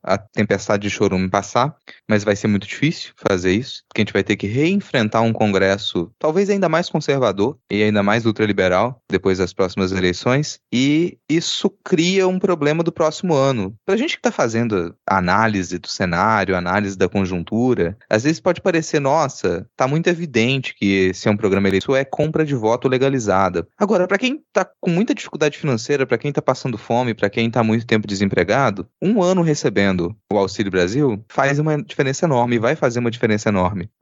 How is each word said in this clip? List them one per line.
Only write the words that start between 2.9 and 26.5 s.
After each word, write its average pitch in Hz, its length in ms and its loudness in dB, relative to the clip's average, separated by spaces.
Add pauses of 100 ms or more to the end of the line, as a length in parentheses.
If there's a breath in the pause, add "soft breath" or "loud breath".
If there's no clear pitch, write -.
fazer 92 340 0
isso, 113 360 -4
porque - 140 -4
a - 20 2
gente - 100 -4
vai 98 100 0
ter 104 140 -2
que 101 100 -6
reenfrentar 131 720 0
um 113 120 2
Congresso 98 840 0
talvez 185 320 0
ainda 190 200 0
mais 165 200 0
conservador 127 680 0 (120)
e 104 140 0
ainda 107 180 2
mais 107 240 0
ultraliberal 104 760 0 (100)
depois 92 280 0
das 90 120 -2
próximas 92 400 -2
eleições, 98 680 -2 (100)
e 147 460 0 (120)
isso 165 400 -2 (140)
cria 185 420 2
um 185 140 0
problema 165 420 0
do 165 100 -2
próximo 165 420 -2
ano. 123 420 0 (100)
Pra 202 120 2
gente 285 180 -2
que - 60 -12
tá 240 100 0
fazendo 113 640 -2 (100)
análise 95 720 0
do - 120 -12
cenário, 95 680 0
análise 95 420 -2
da 92 120 2
conjuntura, 95 880 -2 (120 soft breath)
às 110 140 2
vezes 160 160 0
pode 180 220 -2
parecer, 160 400 0
"Nossa, 135 720 -2
tá 135 100 0
muito 156 220 0
evidente 135 680 0
que 95 360 2
esse - 180 -4
é 107 40 4
um 104 60 0
programa 98 300 0
eleitoral, 98 320 2
é 135 60 -2
compra 156 400 -2
de 143 100 -2
voto 117 320 0
legalizada." 107 800 2 (100)
Agora, 190 300 2
pra 196 100 0
quem 254 240 -4 (120)
tá 190 120 0 (140)
com 185 100 -2
muita 190 240 0
dificuldade 151 440 -4
financeira, 135 500 -2
pra 117 100 0
quem 147 140 -6
tá 147 100 -2
passando 127 360 -2